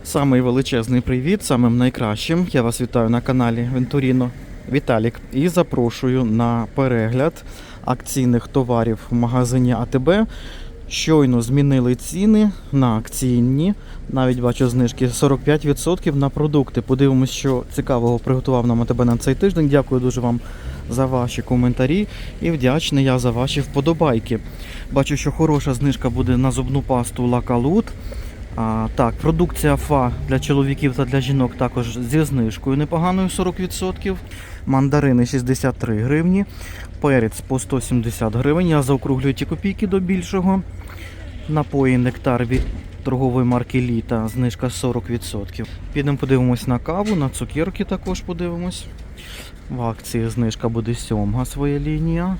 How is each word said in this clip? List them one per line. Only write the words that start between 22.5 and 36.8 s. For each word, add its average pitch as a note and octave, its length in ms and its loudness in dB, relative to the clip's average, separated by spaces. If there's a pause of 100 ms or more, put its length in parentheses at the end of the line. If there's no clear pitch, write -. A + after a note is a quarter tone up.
вдячний C#3 540 2
я B2+ 140 4
за A#2+ 120 2
ваші C3 300 -2
вподобайки. C#3 800 0 (520)
Бачу, C3+ 260 0
що C#3+ 140 -2
хороша D3 420 2
знижка B2+ 360 0
буде B2 280 2
на C3 140 4
зубну C3 300 0
пасту B2 460 0
«Лакалут». B2 580 2 (680)
А, A2 400 0
так, A#2 180 2
продукція D#3 640 2
фа C3 360 2 (160)
для C3 120 2
чоловіків C#3 560 0
та C#3 100 2
для C3 160 0
жінок B2+ 360 0
також A#2 400 -2 (120)
зі D#3 140 2
знижкою C3+ 540 -2
непоганою F3 520 0
сорок F3+ 300 -2
відсотків. F#3 580 -4 (480)
Мандарини C3+ 600 4
шістдесят C3 500 0
три A2 280 -2
гривні, E3+ 420 2 (560)